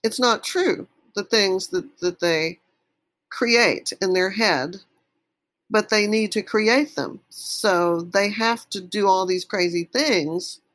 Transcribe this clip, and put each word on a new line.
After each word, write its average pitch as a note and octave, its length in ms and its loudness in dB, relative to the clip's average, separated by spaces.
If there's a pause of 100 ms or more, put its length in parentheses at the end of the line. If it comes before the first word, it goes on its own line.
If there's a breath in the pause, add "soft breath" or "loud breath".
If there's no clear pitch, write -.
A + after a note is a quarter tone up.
It's A3 160 -2
not A#3+ 240 2
true, - 460 -2 (260)
the G3+ 80 -4
things F#3+ 460 2
that, - 320 -6
that F3 180 -2
they E3 400 0 (720)
create A#3 720 2
in F#3+ 120 2
their F#3 180 2
head, F#3 480 0 (920)
but G#3 200 0
they G#3 180 2
need G#3+ 240 0
to G#3+ 100 -4
create A#3 540 0
them. - 320 -6
So F3 720 0
they G3 300 0
have A3+ 400 -2
to G3 100 -6
do G3 260 -2
all F#3+ 200 4
these F#3 180 -2
crazy F3 400 -2
things F#3 760 -2 (140)